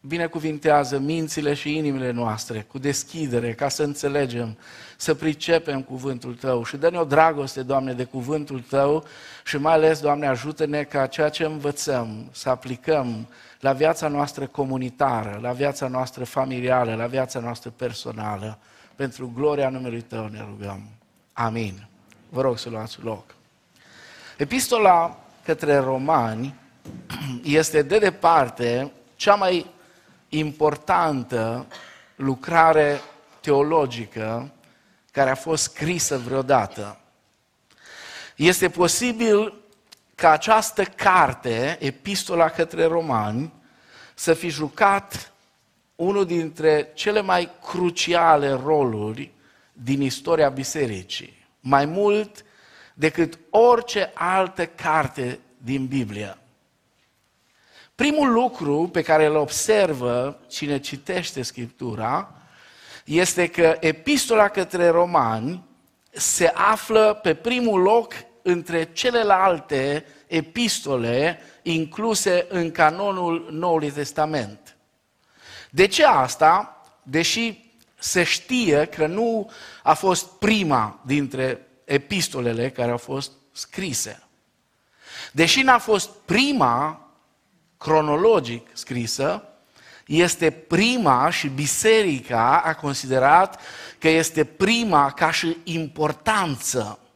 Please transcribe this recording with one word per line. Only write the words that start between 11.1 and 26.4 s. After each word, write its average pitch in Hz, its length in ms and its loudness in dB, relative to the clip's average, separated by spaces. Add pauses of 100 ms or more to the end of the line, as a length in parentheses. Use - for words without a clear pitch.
ce 147 140 -4
învățăm 131 880 -6
să - 180 -8
aplicăm 123 760 -4 (320)
la 135 140 0
viața 156 340 0
noastră 143 400 -4
comunitară, 127 960 -4
la 123 100 -6
viața 139 360 -4
noastră 127 360 -6
familială, 127 720 -2
la 113 100 -4
viața 127 340 -4
noastră 117 300 -10
personală. 110 880 -10 (380)
Pentru 131 400 -8
gloria 143 340 0
numelui 127 320 -8
Tău 113 260 -10
ne 107 220 -14
rugăm. 101 320 -12 (520)
Amin. 110 540 -6 (420)
Vă 127 120 -6
rog 127 160 0
să 117 120 -12
luați 110 340 -12
loc. 110 320 -12 (1000)
Epistola 185 840 2 (260)
către 151 320 2
Romani 131 800 0 (480)